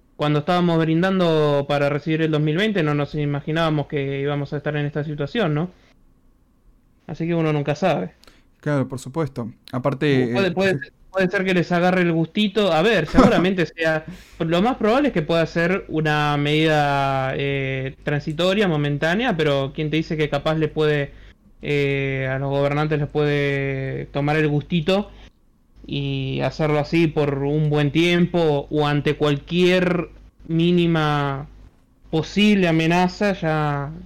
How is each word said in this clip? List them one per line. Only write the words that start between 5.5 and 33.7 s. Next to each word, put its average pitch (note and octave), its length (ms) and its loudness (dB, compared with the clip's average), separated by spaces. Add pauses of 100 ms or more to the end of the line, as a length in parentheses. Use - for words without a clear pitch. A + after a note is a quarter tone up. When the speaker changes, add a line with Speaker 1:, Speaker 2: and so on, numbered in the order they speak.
Speaker 1:
¿no? E3+ 160 -2 (1400)
Así E3 200 -6
que E3+ 80 -2
uno D#3+ 200 0
nunca C#3+ 200 -2
sabe. F3 380 -2 (480)
Speaker 2:
Claro, C#3+ 260 0
por C3 120 -10
supuesto. C3 520 -6 (220)
Aparte, C3 580 0
Speaker 1:
Puede, D3 180 2
Speaker 2:
eh, E3+ 40 -4
Speaker 1:
puede, F#3 260 0 (320)
puede F#3+ 200 0
ser G3 120 0
que F#3 120 0
les F3 180 0
agarre F3+ 300 2
el F3 100 2
gustito. G3 580 0
A D#3+ 120 2
ver, F#3+ 240 2
Speaker 2:
<laughs> - 40 -8
Speaker 1:
seguramente F#3+ 540 4
sea, D#3+ 400 -2 (340)
lo E3 220 0
más B3+ 160 0
probable B3+ 320 2
es A3+ 60 -4
que E3+ 80 0
pueda E3 240 0
ser F3 420 -2
una D3+ 480 0
medida, C#3+ 1000 2
eh, C3+ 640 -4
transitoria, E3 680 0
momentánea, D#3+ 640 0
pero C#3+ 400 0
¿quién D#3 140 -4
te D3+ 80 -2
dice D#3+ 220 -2
que D3+ 100 0
capaz D3+ 280 -2
le D#3 120 0
puede, D3+ 440 0 (500)
eh, C#3 680 -2
a C3+ 80 -2
los C#3 120 -4
gobernantes C#3+ 480 0
les D3 100 -2
puede C#3 1040 -2
tomar C#3+ 240 0
el D#3 120 2
gustito F3 640 0 (760)
y C3+ 560 -4
hacerlo D3+ 360 0
así E3 300 2
por C#3+ 300 -2
un D3+ 300 0
buen D3 220 2
tiempo E3+ 800 2
o D3+ 160 0
ante D3 300 0
cualquier F3 960 2 (360)
mínima D#3+ 1000 2 (640)
posible G3 580 4
amenaza F3+ 640 2
ya D3+ 580 -2 (160)